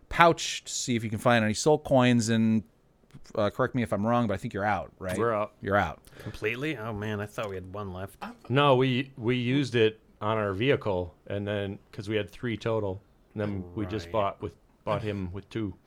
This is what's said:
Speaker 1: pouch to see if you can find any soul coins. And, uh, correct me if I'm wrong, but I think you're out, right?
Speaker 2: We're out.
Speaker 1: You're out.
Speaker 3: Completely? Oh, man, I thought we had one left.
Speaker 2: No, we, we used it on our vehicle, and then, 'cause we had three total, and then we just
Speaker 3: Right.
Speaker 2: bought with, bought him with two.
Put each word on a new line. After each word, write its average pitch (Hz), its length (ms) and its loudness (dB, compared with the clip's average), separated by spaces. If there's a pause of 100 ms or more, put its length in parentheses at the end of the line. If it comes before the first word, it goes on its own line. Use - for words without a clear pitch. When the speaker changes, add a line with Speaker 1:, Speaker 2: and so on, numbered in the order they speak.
Speaker 1:
pouch - 560 2
to - 80 -12
see - 240 -2
if 110 80 -2
you 107 60 -4
can 107 100 -4
find 120 240 4
any 107 100 2
soul 151 240 2
coins. 123 500 4
And, 110 360 4 (720)
uh, 104 140 0
correct 123 240 -2
me 123 80 0
if 107 100 -2
I'm 104 140 0
wrong, 120 200 2
but 101 80 0
I - 20 -4
think 117 160 -8
you're 98 120 -2
out, 95 340 -2
right? 92 180 -4
Speaker 2:
We're 113 160 2
out. 107 200 -2 (100)
Speaker 1:
You're 101 140 2
out. 87 240 0 (220)
Speaker 3:
Completely? 120 540 -4
Oh, 113 160 -8
man, 104 280 -4
I 104 60 -6
thought 107 220 -8
we 98 60 -8
had 92 180 -10
one 101 220 -8
left. 92 220 -10 (340)
Speaker 2:
No, 139 260 6
we, 131 400 2
we 117 200 0
used 123 380 0
it 110 260 4 (200)
on 107 160 0
our 104 160 0
vehicle, 98 600 0 (140)
and 101 200 -4
then, 101 300 -4 (120)
'cause 101 180 -12
we 110 80 -2
had 101 140 -2
three 117 280 -6
total, 101 420 -2 (320)
and 110 80 -6
then 101 240 -4 (100)
we 110 120 -4
just 104 200 -6
Speaker 3:
Right. - 60 -14
Speaker 2:
bought 98 300 -2
with, 101 100 -8 (320)
bought 104 180 -2
him 101 300 -6
with 95 160 -12
two. 104 260 -6 (120)